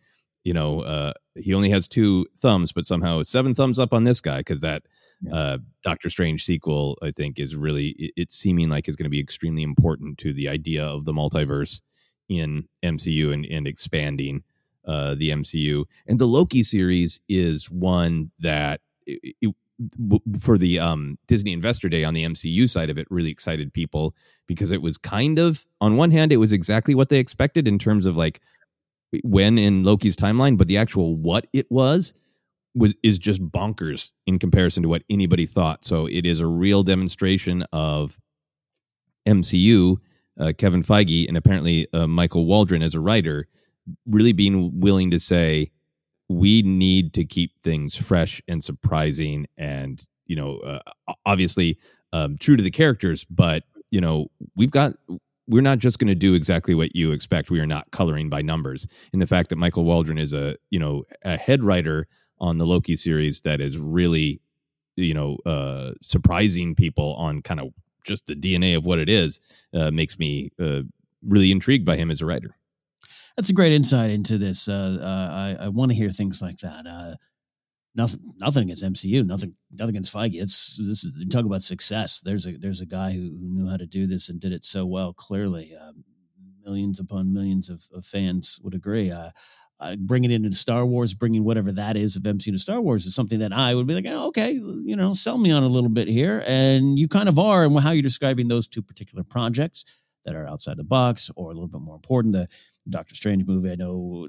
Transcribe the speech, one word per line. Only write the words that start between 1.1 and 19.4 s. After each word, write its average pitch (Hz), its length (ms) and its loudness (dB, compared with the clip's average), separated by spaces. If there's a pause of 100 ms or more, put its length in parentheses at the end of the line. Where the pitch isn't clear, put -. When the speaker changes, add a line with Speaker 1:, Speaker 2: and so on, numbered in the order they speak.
Speaker 1:
he 95 200 -2
only 98 160 4
has 98 180 2
two 101 380 2 (100)
thumbs, 95 360 2
but - 140 -4
somehow 85 360 -2
seven 127 320 0
thumbs 127 240 2
up 127 140 0
on 117 120 4
this 123 160 4
guy 67 220 -6
'cause 73 180 -6
that, 76 240 -4 (380)
Speaker 2:
Yeah. 82 120 -8
Speaker 1:
uh, 71 240 -2 (240)
Doctor - 280 -4
Strange 80 340 -2
sequel, 73 580 -2
I 78 80 -4
think, 71 300 -8
is 71 160 -8
really, 73 320 -2 (100)
it, 78 180 -8
it's 85 200 -6
seeming 85 320 0
like 76 180 -2
it's 73 100 -6
gonna 78 120 -6
be 71 100 -4
extremely 78 440 -6
important 73 560 0
to 76 140 -6
the 69 160 -6
idea 78 360 -4
of 73 200 -8
the 78 80 -6
multiverse 73 680 -4 (480)
in 76 400 -6 (140)
M 82 160 -2
C 82 140 -4
U 76 200 0
and, 73 140 -6
and 76 200 -6
expanding, 69 800 -6 (400)
uh, 71 300 -4
the 76 180 -2
M 76 100 -4
C 80 180 -8
U. 73 260 -2 (200)
And 110 120 2
the 123 100 4
Loki 131 340 4
series 92 640 0
is 85 420 0
one 87 680 0
that 76 440 -2 (240)
it, - 340 -12
it, 104 140 0 (440)